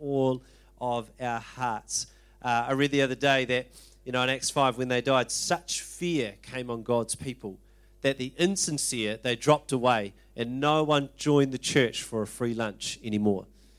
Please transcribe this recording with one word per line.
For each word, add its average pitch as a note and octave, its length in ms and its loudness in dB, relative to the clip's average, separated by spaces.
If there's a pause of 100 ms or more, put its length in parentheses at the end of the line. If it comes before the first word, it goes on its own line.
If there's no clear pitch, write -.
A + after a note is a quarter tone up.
all C3+ 420 0 (380)
of A#2+ 380 -4
our A#2+ 220 -4
hearts. - 680 -6 (340)
Uh, A#2+ 280 0
I C3+ 40 2
read C#3 200 2
the C#3 100 4
other C3 140 0
day C3+ 300 4
that, B2+ 200 0 (380)
you B2+ 80 -10
know, B2+ 100 2
in B2+ 60 2
Acts C3 220 -2
five, C3 280 2
when B2+ 80 -2
they B2 140 2
died, B2+ 320 2
such - 480 -4
fear D3 640 -4
came B2+ 280 -8
on A#2 140 -6
God's A#2 320 0
people A#2 420 -10 (440)
that C3+ 160 2
the C3 200 -6
insincere, C#3 840 0
they B2 140 0
dropped D3 380 2
away, A#2 400 2 (240)
and A#2+ 240 -4
no D3+ 240 4
one C#3+ 320 2
joined C#3+ 340 4
the B2+ 80 -4
church - 460 2
for A2 180 -4
a G#2 40 -4
free A#2+ 280 -4
lunch A2 480 -6
anymore. G#2 440 0 (320)